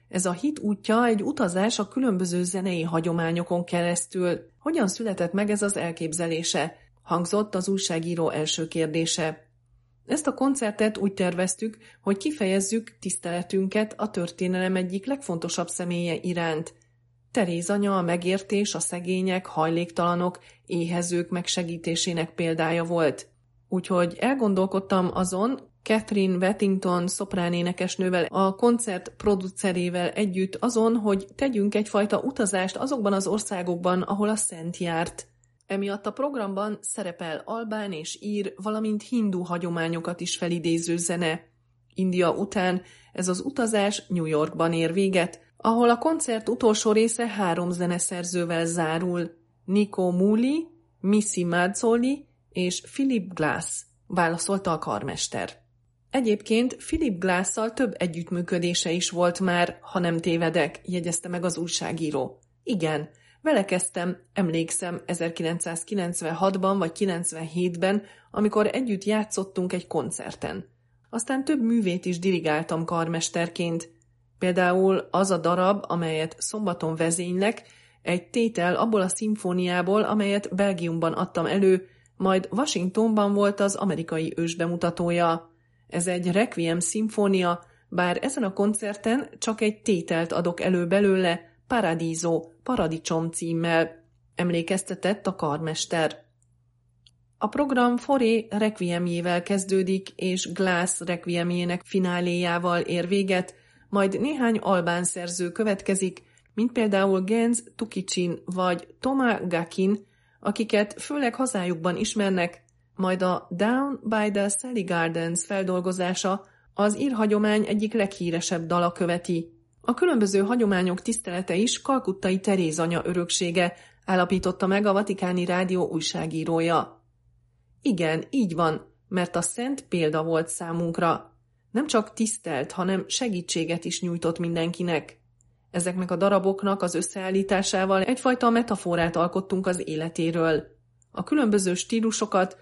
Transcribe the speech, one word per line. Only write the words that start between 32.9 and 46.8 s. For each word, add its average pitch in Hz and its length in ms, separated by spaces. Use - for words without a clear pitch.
az 190 140
országokban, 180 760
ahol 208 280
a 220 60
szent 175 420
járt. 170 500
Emiatt 202 400
a 214 60
programban 214 720
szerepel 175 640
albán 214 460
és 160 300
ír, 208 340
valamint 214 480
hindu 202 400
hagyományokat 170 800
is 175 160
felidéző 170 600
zene. 170 440
India 180 400
után 185 480
ez 185 140
az 185 180
utazás 214 600
New 175 180
Yorkban 160 480
ér 165 200
véget, 190 460
ahol 233 320
a 233 80
koncert 247 520
utolsó 220 420